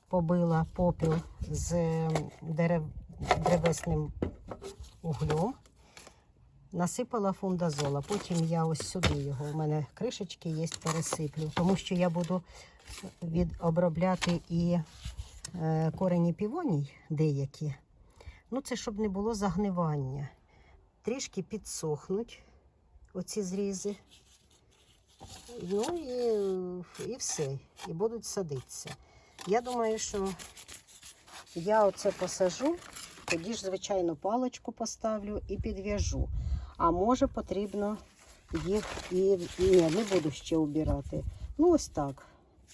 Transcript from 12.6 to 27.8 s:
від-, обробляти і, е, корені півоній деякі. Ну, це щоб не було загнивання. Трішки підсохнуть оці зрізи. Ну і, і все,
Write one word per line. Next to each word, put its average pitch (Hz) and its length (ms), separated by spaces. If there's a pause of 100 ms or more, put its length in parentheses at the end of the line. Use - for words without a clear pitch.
від-, 170 380
обробляти 175 880
і, 175 300 (840)
е, 160 360
корені 170 340
півоній 208 580 (200)
деякі. 143 640 (760)
Ну, 254 100
це 254 160
щоб 208 220
не 214 100
було 202 260
загнивання. 165 920 (720)
Трішки 226 400
підсохнуть 185 1000 (720)
оці 190 280
зрізи. 196 540 (1700)
Ну 196 200
і, 208 1300
і 262 40
все, 139 420 (300)